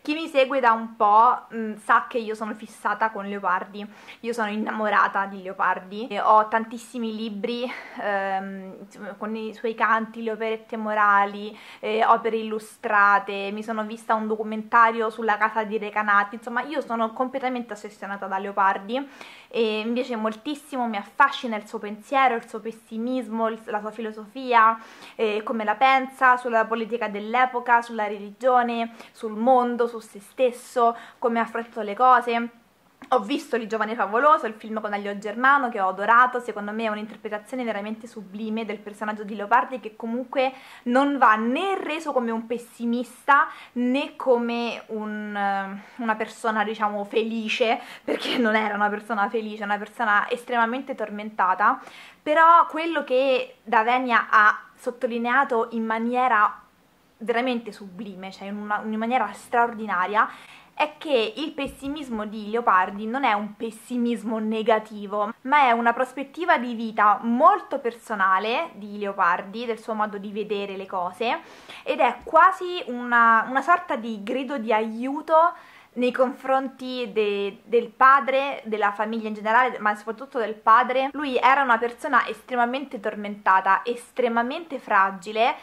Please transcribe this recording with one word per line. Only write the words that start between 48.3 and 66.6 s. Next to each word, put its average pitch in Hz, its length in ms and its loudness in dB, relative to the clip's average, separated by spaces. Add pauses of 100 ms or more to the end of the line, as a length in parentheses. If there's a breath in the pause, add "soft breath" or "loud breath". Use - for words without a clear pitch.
non 220 180 2
era 214 180 0
una 208 140 2
persona 208 400 -2
felice, 214 360 -6
una 208 140 -2
persona 208 520 0
estremamente 247 640 -2
tormentata, 208 840 0 (440 loud breath)
però 330 440 8
quello 311 380 -4
che 254 580 2
D'Avenia 240 680 2
ha 214 300 6 (140)
sottolineato 240 960 0
in 226 120 -4
maniera 226 760 2 (600)
veramente 233 520 -2
sublime, 190 600 -14
cioè 196 160 -14
in 208 80 -8
una, 208 260 -4
in 220 160 -4
maniera 226 340 -2
straordinaria, 214 960 0 (480 loud breath)
è - 220 -2
che 226 380 0
il 294 160 -6
pessimismo 269 720 -8
di 208 260 -10
Leopardi 208 560 2
non 247 160 -4
è 233 100 2
un 208 220 -4
pessimismo 226 840 -4
negativo, 214 920 -2 (100)
ma 269 260 4
è - 20 4
una 233 220 4
prospettiva 277 640 0
di 240 160 -4